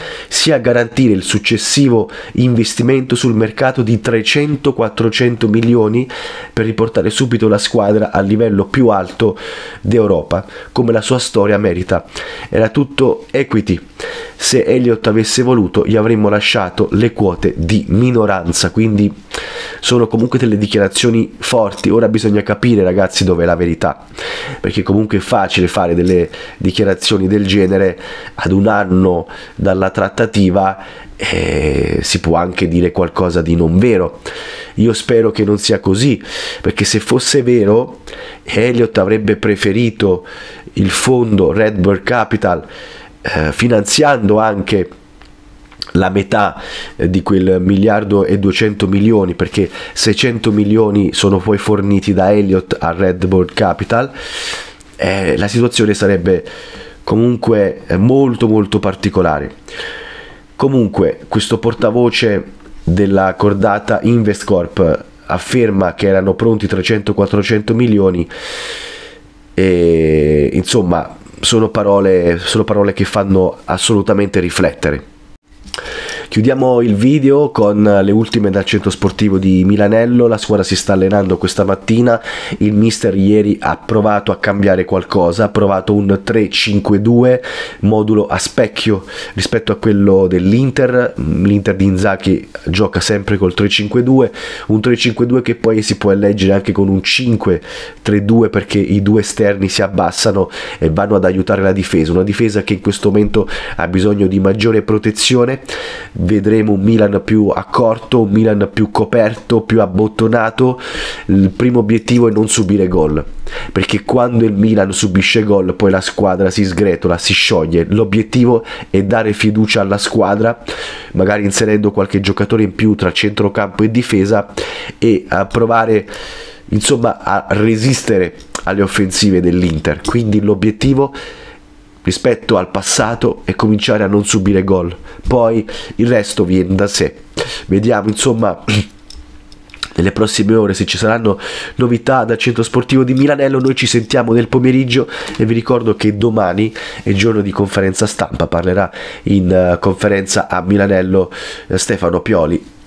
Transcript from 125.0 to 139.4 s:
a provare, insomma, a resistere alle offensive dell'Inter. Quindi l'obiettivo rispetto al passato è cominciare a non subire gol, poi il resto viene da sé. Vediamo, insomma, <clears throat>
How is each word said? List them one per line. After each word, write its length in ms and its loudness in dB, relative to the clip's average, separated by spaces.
a 180 -2
provare, 600 2
insomma, 500 0
a 300 -2
resistere 840 0
alle 180 -2
offensive 580 0
dell'Inter. 640 0
Quindi 380 0
l'obiettivo 720 0
rispetto 480 0
al 140 0
passato 760 -2
è 100 -4
cominciare 480 0
a 60 0
non 180 2
subire 380 0
gol, 320 0
poi 400 2
il 120 2
resto 380 0
viene 280 2
da 140 2
sé. 260 -2
Vediamo, 420 0
insomma, 560 0
<clears throat> 1300 -8